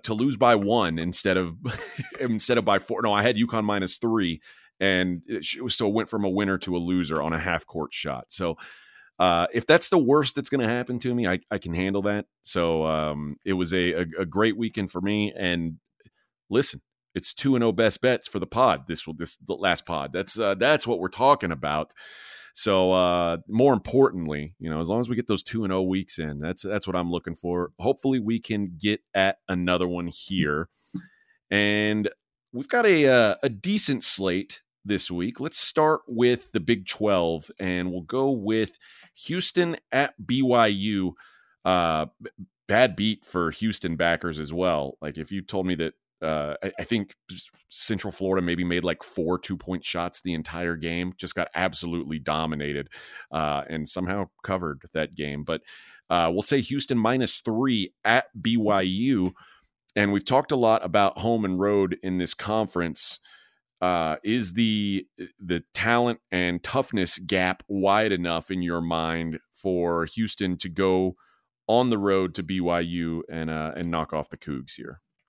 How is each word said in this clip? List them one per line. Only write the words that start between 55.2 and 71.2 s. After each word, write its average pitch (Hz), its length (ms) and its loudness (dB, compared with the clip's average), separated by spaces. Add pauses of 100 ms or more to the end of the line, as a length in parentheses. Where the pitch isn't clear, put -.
But, 80 180 -4 (480)
uh, 85 240 2
we'll 98 80 0
say 139 180 0
Houston 131 380 -2
minus 117 420 0
three 113 540 0 (100)
at 117 220 4 (160)
B 113 160 2
Y 104 240 4
U. 95 540 0 (600)
And 101 160 2
we've 101 140 -2
talked 139 260 2
a 143 40 2
lot 113 280 4
about 98 360 2
home 113 260 0
and 92 140 0
road 98 420 2
in 92 160 -2
this 87 160 0
conference. 95 840 -2 (640)
Uh, 82 420 2
is 104 300 -2
the, 104 540 0 (320)
the 87 240 -2 (100)
talent 120 460 2 (120)
and 87 300 0
toughness 113 560 -2
gap 92 500 0
wide 101 440 2
enough 87 400 -2
in 92 100 -2
your 85 180 -2
mind 82 600 -2 (120)
for 85 540 0
Houston 101 500 -4
to 92 140 -8
go 92 460 2 (520)